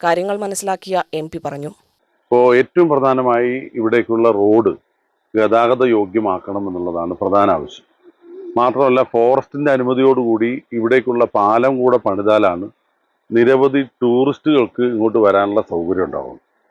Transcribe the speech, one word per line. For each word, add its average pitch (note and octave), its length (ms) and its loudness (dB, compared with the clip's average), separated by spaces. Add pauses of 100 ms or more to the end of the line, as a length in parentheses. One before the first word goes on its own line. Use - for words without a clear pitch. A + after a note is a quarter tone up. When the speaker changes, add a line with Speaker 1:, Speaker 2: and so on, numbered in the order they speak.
Speaker 1:
കാര്യങ്ങൾ F3+ 340 -2
മനസ്സിലാക്കിയ F#3+ 680 -6 (100)
എം D#3 160 -8
പി E3 160 -12
പറഞ്ഞു. C#3+ 220 -12
Speaker 2:
ഇപ്പോ - 880 0
ഏറ്റവും D#3 340 2
പ്രധാനമായി B2+ 840 0
ഇവിടേക്കുള്ള A2+ 580 0
റോഡ് G#2 440 2 (600)
ഗതാഗത A#2 500 2
യോഗ്യമാക്കണം G2+ 840 -2
എന്നുള്ളതാണ് F2 460 -6
പ്രധാന G2+ 360 0
ആവശ്യം. D#2 380 -4 (680)
മാത്രമല്ല, B2+ 460 0
ഫോറസ്റ്റിന്റെ C3+ 680 -2
അനുമതിയോടുകൂടി B2+ 1000 0
ഇവിടേക്കുള്ള A#2+ 540 0
പാലം A#2 540 0
കൂടെ B2 180 2
പണിതാലാണ് G2+ 720 0 (600)
നിരവധി C3 520 2 (180)
ടൂറിസ്റ്റുകൾക്ക് B2+ 840 0
ഇങ്ങോട്ട് A2+ 340 0
വരാനുള്ള G2+ 440 2
സൗകര്യം F2 420 -4
ഉണ്ടാവും. C#2 440 -10 (240)